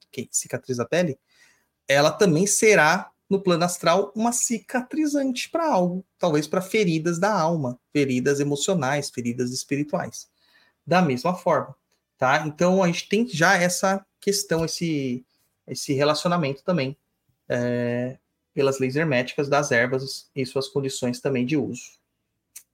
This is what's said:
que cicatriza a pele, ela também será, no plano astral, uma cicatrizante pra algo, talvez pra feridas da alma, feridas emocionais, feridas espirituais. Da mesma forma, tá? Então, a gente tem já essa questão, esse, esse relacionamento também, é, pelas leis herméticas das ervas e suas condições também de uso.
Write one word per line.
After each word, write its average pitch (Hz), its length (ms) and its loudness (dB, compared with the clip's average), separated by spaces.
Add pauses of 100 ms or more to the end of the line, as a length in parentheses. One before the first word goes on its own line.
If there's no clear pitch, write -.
(100)
que 120 200 -12
cicatriza 123 520 -6
a 117 40 -2
pele, 165 320 -2 (720)
ela 143 220 4
também 180 360 4
será, 196 640 4 (180)
no 190 120 0
plano 175 240 2
astral, 175 500 0
uma 226 180 0
cicatrizante 262 1160 -2
pra 330 240 0
algo, 180 320 0 (140)
talvez 156 280 0
pra 185 140 -2
feridas 175 580 0
da 196 140 2
alma, 160 460 0 (140)
feridas 139 480 0
emocionais, 143 680 0
feridas 123 440 -6
espirituais. 143 760 -6 (580)
Da 170 140 4
mesma 160 340 0
forma, 151 400 -2 (440)
tá? 143 280 2
Então, 180 360 2
a 180 60 4
gente 170 200 -4
tem 226 180 2
já 180 300 4
essa 190 480 0 (160)
questão, 196 440 -2
esse, 143 600 -4 (420)
esse 147 260 -6
relacionamento 147 720 0
também, 143 320 -2 (520)
é, 120 680 -2 (340)
pelas 135 280 0
leis 131 160 -2
herméticas 139 520 -2
das 143 220 0
ervas 131 640 0
e 135 100 -4
suas 135 220 -4
condições 131 540 -4
também 127 260 -2
de 151 100 0
uso. - 360 -6 (800)